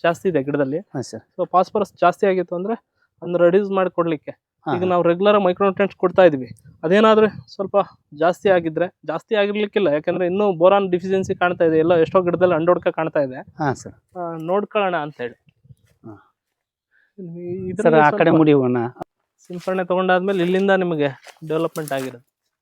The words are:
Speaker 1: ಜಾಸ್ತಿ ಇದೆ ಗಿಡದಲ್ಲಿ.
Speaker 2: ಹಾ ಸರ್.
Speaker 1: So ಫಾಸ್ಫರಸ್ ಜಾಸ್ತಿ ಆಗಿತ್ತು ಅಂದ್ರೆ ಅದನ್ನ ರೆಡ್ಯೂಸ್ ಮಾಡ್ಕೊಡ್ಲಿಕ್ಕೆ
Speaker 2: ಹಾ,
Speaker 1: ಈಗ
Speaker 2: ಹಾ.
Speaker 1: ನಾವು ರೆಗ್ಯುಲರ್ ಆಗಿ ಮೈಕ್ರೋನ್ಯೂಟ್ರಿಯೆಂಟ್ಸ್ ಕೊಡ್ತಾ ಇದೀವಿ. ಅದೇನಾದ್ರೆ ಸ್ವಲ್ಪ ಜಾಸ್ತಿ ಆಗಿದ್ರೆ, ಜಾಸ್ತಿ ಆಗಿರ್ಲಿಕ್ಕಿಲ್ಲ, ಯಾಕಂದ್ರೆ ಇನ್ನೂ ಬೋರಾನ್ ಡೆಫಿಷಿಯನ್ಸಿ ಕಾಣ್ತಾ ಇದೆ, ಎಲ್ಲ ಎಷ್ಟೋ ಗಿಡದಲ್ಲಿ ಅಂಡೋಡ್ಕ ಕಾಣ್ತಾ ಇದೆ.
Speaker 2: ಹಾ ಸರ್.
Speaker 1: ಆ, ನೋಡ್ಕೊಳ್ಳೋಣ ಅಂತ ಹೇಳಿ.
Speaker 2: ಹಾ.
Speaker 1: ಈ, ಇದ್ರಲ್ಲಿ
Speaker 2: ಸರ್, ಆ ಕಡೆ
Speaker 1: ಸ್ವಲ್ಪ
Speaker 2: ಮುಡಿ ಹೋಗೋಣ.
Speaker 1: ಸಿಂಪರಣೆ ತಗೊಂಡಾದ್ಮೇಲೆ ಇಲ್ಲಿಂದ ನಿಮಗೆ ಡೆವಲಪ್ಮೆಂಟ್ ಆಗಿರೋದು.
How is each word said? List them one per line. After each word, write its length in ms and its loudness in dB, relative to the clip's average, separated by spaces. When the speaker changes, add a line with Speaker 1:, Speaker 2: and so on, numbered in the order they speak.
Speaker 1:
ಜಾಸ್ತಿ 260 0
ಇದೆ 140 0
ಗಿಡದಲ್ಲಿ. 340 -2
Speaker 2:
ಹಾ 240 -10
ಸರ್. 200 -12
Speaker 1:
So 120 -4
ಫಾಸ್ಫರಸ್ 500 0
ಜಾಸ್ತಿ 260 2
ಆಗಿತ್ತು 280 -2
ಅಂದ್ರೆ 440 -10
ಅದನ್ನ 160 -4
ರೆಡ್ಯೂಸ್ 340 2
ಮಾಡ್ಕೊಡ್ಲಿಕ್ಕೆ 600 -2
Speaker 2:
ಹಾ, 100 -4
Speaker 1:
ಈಗ 60 -4
Speaker 2:
ಹಾ. 60 -2
Speaker 1:
ನಾವು 160 2
ರೆಗ್ಯುಲರ್ 320 2
ಆಗಿ 100 2
ಮೈಕ್ರೋನ್ಯೂಟ್ರಿಯೆಂಟ್ಸ್ 520 -2
ಕೊಡ್ತಾ 260 2
ಇದೀವಿ. 260 4
ಅದೇನಾದ್ರೆ 440 4
ಸ್ವಲ್ಪ 220 -4
ಜಾಸ್ತಿ 320 0
ಆಗಿದ್ರೆ, 560 -2
ಜಾಸ್ತಿ 300 -6
ಆಗಿರ್ಲಿಕ್ಕಿಲ್ಲ, 520 0
ಯಾಕಂದ್ರೆ 380 -2
ಇನ್ನೂ 260 0
ಬೋರಾನ್ 400 2
ಡೆಫಿಷಿಯನ್ಸಿ 440 -2
ಕಾಣ್ತಾ 300 0
ಇದೆ, 140 2
ಎಲ್ಲ 160 2
ಎಷ್ಟೋ 260 2
ಗಿಡದಲ್ಲಿ 340 0
ಅಂಡೋಡ್ಕ 320 -4
ಕಾಣ್ತಾ 320 -4
ಇದೆ. 160 -4
Speaker 2:
ಹಾ 380 -6
ಸರ್. 440 -20
Speaker 1:
ಆ, 200 -10
ನೋಡ್ಕೊಳ್ಳೋಣ 580 -4
ಅಂತ 260 -8
ಹೇಳಿ. 240 -12
Speaker 2:
ಹಾ. 300 -20
Speaker 1:
ಈ, 40 -16
ಇದ್ರಲ್ಲಿ 120 -6
Speaker 2:
ಸರ್, 140 4
ಆ 140 6
ಕಡೆ 80 0
Speaker 1:
ಸ್ವಲ್ಪ 200 4
Speaker 2:
ಮುಡಿ 160 6
ಹೋಗೋಣ. 240 2
Speaker 1:
ಸಿಂಪರಣೆ 460 -6
ತಗೊಂಡಾದ್ಮೇಲೆ 580 0
ಇಲ್ಲಿಂದ 280 0
ನಿಮಗೆ 640 -2
ಡೆವಲಪ್ಮೆಂಟ್ 460 -6
ಆಗಿರೋದು. 340 -8